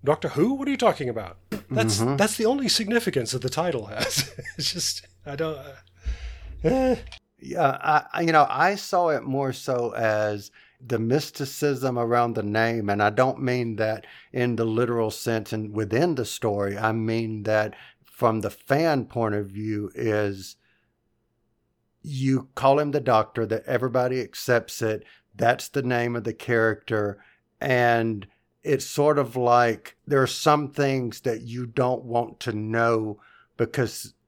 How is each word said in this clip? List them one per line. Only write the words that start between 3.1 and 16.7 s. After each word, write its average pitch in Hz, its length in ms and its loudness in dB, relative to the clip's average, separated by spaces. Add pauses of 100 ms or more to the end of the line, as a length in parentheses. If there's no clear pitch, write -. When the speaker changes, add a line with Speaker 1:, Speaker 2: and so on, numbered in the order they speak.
Speaker 1:
that 127 100 -4
the 127 80 -4
title 151 360 -2
has. - 460 -4 (120)
<laughs> - 140 -14
It's - 140 -2
just, - 340 -6 (200)
I 143 100 -10
don't, 156 220 -6
uh, 139 160 -18 (920)
eh. 254 320 2 (420)
Speaker 2:
Yeah, 139 440 0
I, 151 220 2 (100)
I, - 80 -2
you 165 100 2
know, 151 160 8
I 175 280 2
saw 180 340 0
it 143 140 -2
more 135 280 -2
so 120 420 -2
as 107 560 0 (300)
the 120 180 -4
mysticism 131 1000 0
around 120 360 2
the 113 80 -2
name, 110 460 0
and 101 140 2
I 104 80 6
don't 131 320 2
mean 123 340 -2
that 110 300 -2 (260)
in 123 240 0
the 113 80 0
literal 113 460 0
sense 110 420 -2
and 107 220 -6
within 113 400 2
the 123 100 -2
story. 101 540 -2